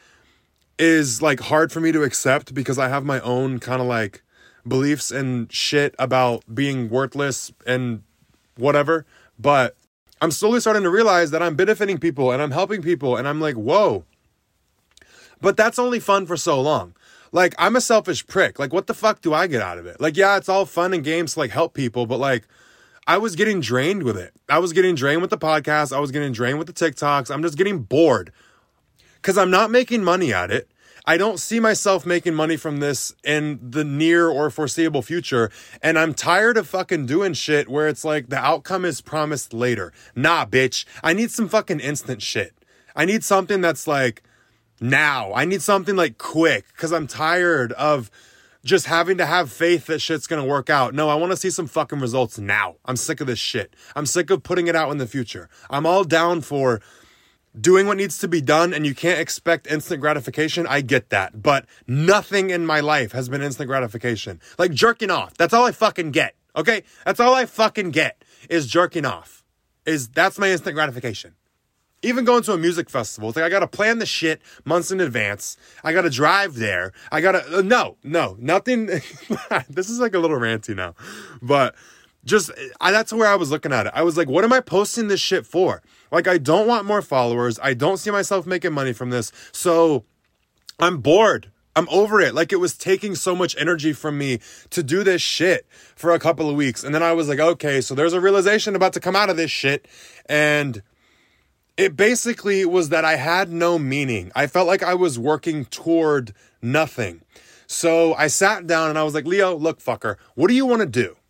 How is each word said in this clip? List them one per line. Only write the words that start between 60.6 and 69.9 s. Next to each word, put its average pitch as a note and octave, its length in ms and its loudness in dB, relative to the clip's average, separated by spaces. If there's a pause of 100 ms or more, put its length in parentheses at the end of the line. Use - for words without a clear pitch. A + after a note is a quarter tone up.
I C#3 140 0
get B2+ 300 -2
that, G2 300 -2
but C#3 240 2 (220)
nothing F#3+ 640 2
in F3 160 -2
my D#3 140 2
life D3 320 0
has B2+ 180 -8
been C3 140 -4
instant C#3+ 240 -6
gratification. A#2 720 -6 (160)
Like, F3+ 140 2
jerking G#3 400 2
off. C3+ 260 -4
That's E3 160 2
all A#3+ 120 6
I A#3 60 0
fucking F3 400 0
get, C3+ 240 0 (200)
okay? G3 280 0 (220)
That's G3 140 -2
all B3 160 6
I B3+ 100 2
fucking G#3+ 460 -2
get C#3+ 320 -2 (260)
is D#3+ 180 0
jerking E3+ 380 0
off. F#2 380 -8 (420)
Is, D3 240 -4